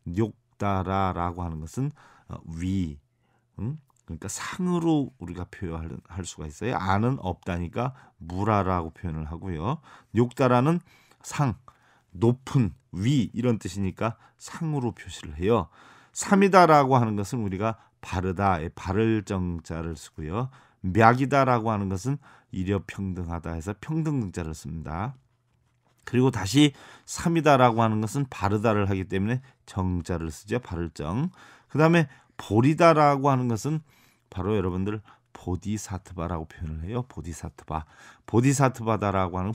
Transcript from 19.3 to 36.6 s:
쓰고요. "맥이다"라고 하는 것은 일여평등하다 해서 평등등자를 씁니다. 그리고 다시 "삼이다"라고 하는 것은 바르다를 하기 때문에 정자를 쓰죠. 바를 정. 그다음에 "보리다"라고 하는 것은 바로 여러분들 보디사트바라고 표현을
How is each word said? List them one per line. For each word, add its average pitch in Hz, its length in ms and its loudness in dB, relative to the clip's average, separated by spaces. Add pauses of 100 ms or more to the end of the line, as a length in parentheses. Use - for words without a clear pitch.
쓰고요. 92 540 -8 (320)
"맥이다"라고 120 880 4
하는 101 180 -2
것은 107 300 -4 (340)
일여평등하다 90 1000 -4
해서 82 280 -6
평등등자를 131 760 -4
씁니다. 80 640 -8 (880)
그리고 127 260 4
다시 123 440 4 (320)
"삼이다"라고 139 760 4
하는 110 200 2
것은 135 260 -2
바르다를 104 600 0
하기 95 140 0
때문에 104 360 -2 (240)
정자를 90 640 -4
쓰죠. 107 280 -6
바를 85 320 -8
정. 104 400 -6 (380)
그다음에 160 380 4 (300)
"보리다"라고 143 920 4
하는 127 180 2
것은 139 320 -2 (480)
바로 95 280 -2
여러분들 95 440 -2 (340)
보디사트바라고 90 1120 -6
표현을 78 380 -10